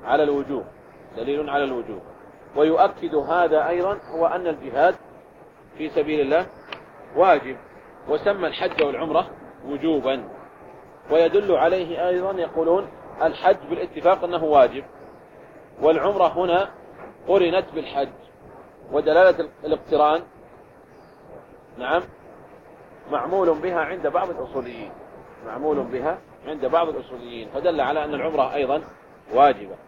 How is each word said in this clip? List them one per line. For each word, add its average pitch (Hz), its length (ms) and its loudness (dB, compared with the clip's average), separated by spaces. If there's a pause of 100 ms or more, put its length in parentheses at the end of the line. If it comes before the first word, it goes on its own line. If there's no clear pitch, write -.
على 139 180 2
الوجوب، 143 400 -2 (540)
دليل 143 320 -4
على 139 140 0
الوجوب. 117 380 -6 (540)
ويؤكد 160 600 2
هذا 156 520 2
أيضا 175 300 -2 (140)
هو 165 160 0
أن 180 200 -2
الجهاد 151 480 0 (840)
في 151 120 -8
سبيل 151 300 0
الله 151 260 2 (720)
واجب، 143 420 4 (520)
وسمى 180 380 0
الحج 175 360 -2
والعمرة 151 460 -2 (360)
وجوبا. 135 640 -2 (840)
ويدل 170 440 4
عليه 170 520 0
أيضا 180 240 -2
يقولون 170 560 0 (340)
الحج 175 360 2 (120)
بالاتفاق 170 540 0
أنه 175 200 -4
واجب، 135 400 4 (1000)
والعمرة 165 460 2
هنا 175 420 0 (580)
قرنت 180 380 2 (100)
بالحج، 139 340 -6 (840)
ودلالة 156 580 4 (140)
الاقتران، 151 580 0 (1600)
نعم، 135 240 0 (1120)
معمول 170 420 0
بها 170 260 -4
عند 160 280 -4
بعض 170 220 -2
الأصوليين، 120 640 -10 (540)
معمول 135 380 -4
بها 131 340 -4 (300)
عند 143 180 -8
بعض 160 240 2
الأصوليين، 120 600 -12
فدل 151 320 -2
على 147 220 0
أن 151 100 -6
العمرة 143 400 -2
أيضا 143 280 0 (520)
واجبة. - 420 4 (120)